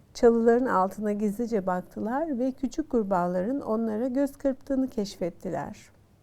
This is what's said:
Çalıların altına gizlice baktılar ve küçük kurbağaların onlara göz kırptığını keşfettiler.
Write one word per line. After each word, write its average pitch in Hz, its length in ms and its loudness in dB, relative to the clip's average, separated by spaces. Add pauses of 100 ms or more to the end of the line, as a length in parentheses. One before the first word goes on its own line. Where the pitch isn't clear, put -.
(140)
Çalıların 233 520 6
altına 196 460 2
gizlice 208 540 -2
baktılar 220 720 -2
ve 254 140 0
küçük - 380 -6
kurbağaların 190 720 0
onlara 220 480 -2
göz 277 280 0
kırptığını 262 520 -2
keşfettiler. 175 1000 -6 (320)